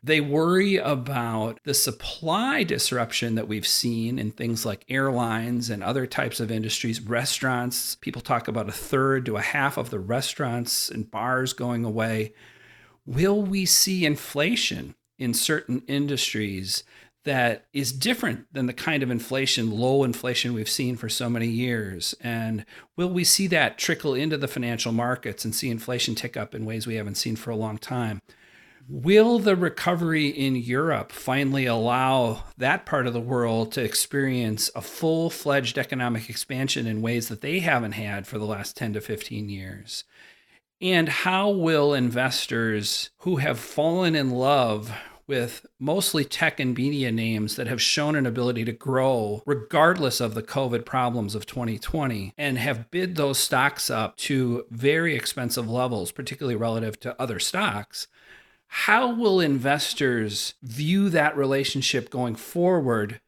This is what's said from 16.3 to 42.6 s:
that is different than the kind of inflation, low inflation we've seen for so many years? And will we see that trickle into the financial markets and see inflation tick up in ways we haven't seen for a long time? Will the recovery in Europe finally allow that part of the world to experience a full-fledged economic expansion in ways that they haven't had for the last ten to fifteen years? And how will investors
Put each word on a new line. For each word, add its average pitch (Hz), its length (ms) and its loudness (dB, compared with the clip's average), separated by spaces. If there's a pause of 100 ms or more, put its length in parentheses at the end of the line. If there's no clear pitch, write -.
that 123 480 0
is 135 200 -2
different 190 600 -2
than 135 140 -2
the 123 80 -2
kind 147 300 0
of 123 80 -2
inflation, 123 580 0
low 127 340 4
inflation 123 520 -2
we've 107 120 -4
seen 123 280 -2
for 113 120 -8
so 120 220 -2
many 117 160 0
years? 113 760 -2
And 113 460 -4 (320)
will 180 140 0
we 180 120 0
see - 220 4
that 160 320 2
trickle 156 380 0
into 151 220 0
the 135 100 -2
financial 120 440 -2
markets 120 540 -2
and 110 80 -4
see - 160 -2
inflation 120 460 -2
tick 120 200 -6
up 107 200 -8
in 110 100 -6
ways 110 220 -6
we 113 80 -4
haven't 104 180 -4
seen 113 220 -2
for 117 160 -8
a 113 40 -2
long 107 220 -4
time? 113 460 -4 (680)
Will 202 480 6
the 202 180 6
recovery 165 720 2
in 139 260 0
Europe 123 560 0
finally 135 560 0
allow 120 800 2 (120)
that 143 300 0
part 135 180 0
of 120 80 -2
the 120 60 0
world 117 540 0
to 135 100 -2
experience 123 880 0
a 113 80 -8
full-fledged 160 960 0
economic 120 500 -2
expansion 131 600 -4
in 110 160 -2
ways 117 240 0
that 107 140 -10
they 156 180 -2
haven't 131 320 0
had 101 340 -8
for 110 140 -8
the 107 60 -4
last 101 300 -6
ten 107 180 -4
to 104 80 -4
fifteen 107 460 -8
years? 98 580 -12 (760)
And 180 260 4
how 190 420 2
will 160 440 4
investors 120 1160 0 (100)